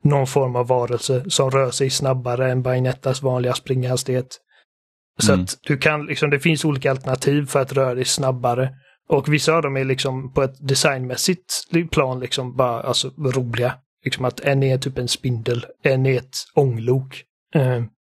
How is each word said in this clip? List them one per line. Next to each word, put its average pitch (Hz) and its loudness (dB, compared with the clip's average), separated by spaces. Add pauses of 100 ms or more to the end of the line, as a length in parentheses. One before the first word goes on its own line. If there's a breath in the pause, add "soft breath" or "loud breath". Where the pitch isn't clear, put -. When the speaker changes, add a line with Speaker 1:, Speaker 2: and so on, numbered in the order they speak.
Speaker 1:
någon 139 4
form 131 0
av 123 0
varelse 123 -2
som 135 2
rör 135 2
sig 131 0
snabbare 127 0
än 127 0
Bayonettas 127 -2
vanliga 127 0
springhastighet. 127 -2 (840 soft breath)
Så 104 4
Speaker 2:
Mm. 92 2
Speaker 1:
att - -8
du 147 0
kan 151 2
liksom, 147 0
det 143 2
finns 160 2
olika 143 0
alternativ 135 0
för 139 0
att 127 -4
röra 135 2
dig 127 -2
snabbare. 127 0 (380 soft breath)
Och 147 2
vissa 151 2
av 165 2
dem 139 -2
är 135 0
liksom 131 -2
på 143 2
ett 135 -4
designmässigt 135 -2
li-, 170 0
plan 131 0
liksom 127 -6
bara, 123 0
alltså, 131 -2 (100)
roliga. 123 -2 (300)
Liksom 127 -6
att 123 -4
en 139 2
är 135 2
typ 131 -6
en 123 -4
spindel, 120 -2 (160)
en 131 4
är 131 2
ett - -10 (180)
ånglok. 131 0 (300)
Eh, 127 2 (220)